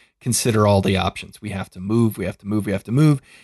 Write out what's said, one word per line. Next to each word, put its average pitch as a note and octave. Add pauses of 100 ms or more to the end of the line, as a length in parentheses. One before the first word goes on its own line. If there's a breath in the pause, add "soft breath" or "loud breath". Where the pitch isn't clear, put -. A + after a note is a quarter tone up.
(220 soft breath)
consider A2+
all G2+
the F#2+
options. -
We G#2
have F#2+
to F#2+
move, G#2+
we F#2
have F#2+
to G2+
move, G#2
we G#2
have G2
to -
move. D3 (220 loud breath)